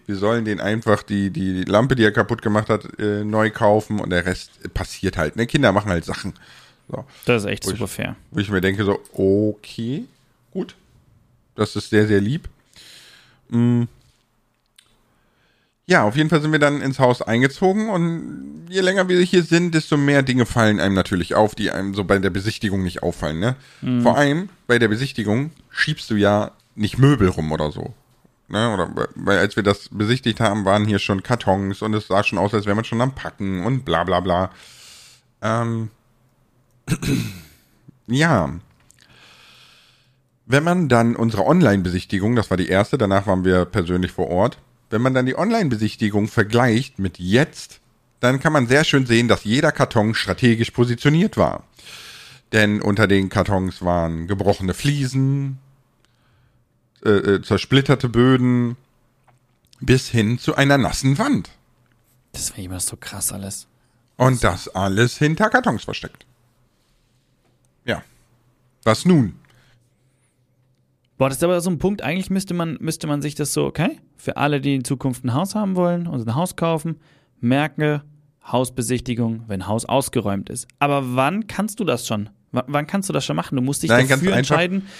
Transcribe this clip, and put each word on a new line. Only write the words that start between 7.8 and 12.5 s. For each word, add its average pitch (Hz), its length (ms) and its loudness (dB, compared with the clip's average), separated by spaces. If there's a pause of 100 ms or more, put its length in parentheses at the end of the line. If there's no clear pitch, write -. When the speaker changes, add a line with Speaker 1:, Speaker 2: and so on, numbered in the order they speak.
Speaker 2:
fair. - 280 -10 (160)
Speaker 1:
wo - 80 -4
ich 101 100 -4
mir 101 120 2
denke 104 220 0
so, 202 160 0 (140)
okay, 107 920 -2 (460)
gut, - 240 -8 (800)
das 107 220 -4
ist - 140 -6
sehr, 107 160 4
sehr 104 140 2
lieb. 117 280 -4 (1000)